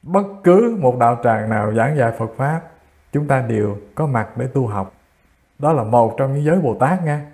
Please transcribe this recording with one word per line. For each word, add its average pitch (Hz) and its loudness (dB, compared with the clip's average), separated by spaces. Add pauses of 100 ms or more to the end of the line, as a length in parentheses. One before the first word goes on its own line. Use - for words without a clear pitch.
Bất 196 0 (200)
cứ 214 6
một 123 2
đạo 120 2
tràng 110 0
nào 107 -2
giảng 123 0
dạy 117 2
Phật 113 -6
Pháp, 151 -2 (500)
chúng 147 -2
ta 135 0
đều 104 -2 (180)
có 156 -2
mặt 120 -2
để 123 -6
tu 131 -2
học. 98 -6 (680)
Đó 151 0
là 127 -2
một 113 2
trong 135 -2
những 143 -2
giới 170 2
Bồ 123 -2
Tát 175 0
nha. 147 -4 (120)